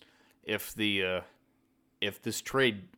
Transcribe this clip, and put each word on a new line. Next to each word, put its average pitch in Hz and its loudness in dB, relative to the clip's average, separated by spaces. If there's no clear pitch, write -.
if - -4
the, 101 2
uh, 92 0
if 101 -4
this - -4
trade 120 2